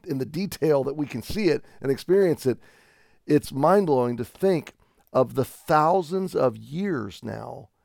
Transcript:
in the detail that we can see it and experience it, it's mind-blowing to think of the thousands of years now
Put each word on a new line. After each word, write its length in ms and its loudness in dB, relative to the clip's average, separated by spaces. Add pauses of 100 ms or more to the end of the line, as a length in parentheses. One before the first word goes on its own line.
in 120 -4
the 60 -2
detail 600 0
that 120 -4
we 100 -4
can 160 -8
see 260 0
it 160 0 (160)
and 100 -4
experience 560 2
it, 120 0 (680)
it's 240 2
mind-blowing 680 2
to 60 -4
think 500 -2 (380)
of 220 2
the 100 0
thousands 920 0
of 200 2
years 680 -6
now 460 -12 (140)